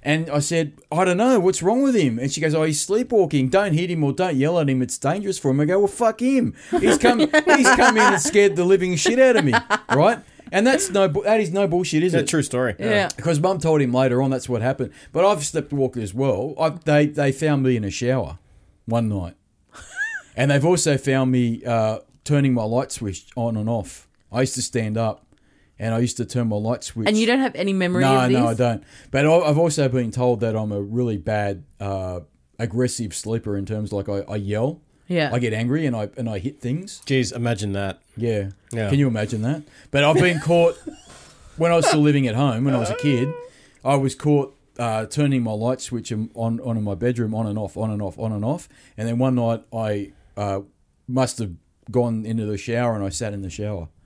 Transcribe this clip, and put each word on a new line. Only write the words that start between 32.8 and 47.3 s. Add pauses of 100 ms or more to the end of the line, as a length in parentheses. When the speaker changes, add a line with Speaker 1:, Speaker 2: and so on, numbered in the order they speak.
Speaker 1:
sleeper
in
terms,
like,
I,
I
yell. (280)
Speaker 2:
Yeah.
Speaker 1:
I
get
angry
and
I,
and
I
hit
things.
Speaker 3:
Jeez,
imagine
that. (160)
Speaker 1:
Yeah. (220)
Speaker 3:
Yeah.
Speaker 1:
Can
you
imagine
that? (280)
But
I've
been
caught (380)
<laughs>
when
I
was
still
living
at
home,
when
I
was
a
kid, (560)
I
was
caught, (220)
uh,
turning
my
light
switch
on,
on,
on
in
my
bedroom,